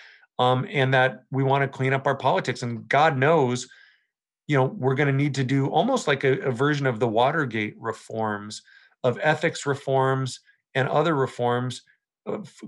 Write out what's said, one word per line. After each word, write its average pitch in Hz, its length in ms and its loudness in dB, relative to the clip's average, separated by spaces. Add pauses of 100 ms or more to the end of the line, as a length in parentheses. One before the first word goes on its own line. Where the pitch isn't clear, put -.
(380)
um, 127 320 2
and 135 220 0
that 127 380 2
we 135 140 0
wanna 135 240 2
clean 131 240 -2
up 135 140 0
our 135 100 2
politics. 139 460 -2
And 117 260 -8
God 147 280 4
knows, 131 520 2 (800)
you 147 80 2
know, 131 80 6
we're 135 320 -2
gonna 139 160 2
need 139 240 0
to 139 80 0
do 135 240 0
almost 226 380 0
like 143 180 0
a, 135 160 2
a 139 100 -2
version 139 360 0
of 117 140 -2
the 120 80 2
Watergate 117 720 0
reforms, 107 840 -6 (400)
of 123 200 0
ethics 156 420 -2
reforms 135 760 -2 (340)
and 127 140 0
other 156 280 2
reforms, 123 640 -2 (460)
uh, 208 120 -6
f-, - 280 -18